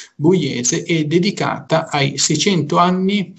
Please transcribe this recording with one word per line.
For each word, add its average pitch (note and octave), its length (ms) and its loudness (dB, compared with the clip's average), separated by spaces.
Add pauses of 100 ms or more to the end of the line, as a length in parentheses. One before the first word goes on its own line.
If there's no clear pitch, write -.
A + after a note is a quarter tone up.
(160)
buiese C#3+ 680 0
e D#3+ 200 0
dedicata D#3+ 880 0
ai C#3 260 -2
seicento E3 640 0
anni F#3 600 0